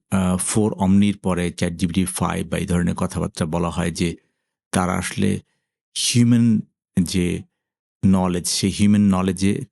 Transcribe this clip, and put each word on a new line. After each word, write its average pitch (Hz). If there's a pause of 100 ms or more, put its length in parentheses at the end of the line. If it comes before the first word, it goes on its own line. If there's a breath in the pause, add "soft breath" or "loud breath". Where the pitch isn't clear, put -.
(120)
আহ, 92
ফোর 107
Omni-র 98
পরে 87
চ্যাট 87
জিপিটি 85
ফাইভ 87
বা 87
এই 87
ধরনের 87
কথাবার্তা 87
বলা 85
হয় 85
যে 82 (560)
তারা 92
আসলে 95 (580)
হিউম্যান 117 (400)
যে 87 (600)
নলেজ, 92
সেই -
হিউম্যান 104
নলেজে 95 (100)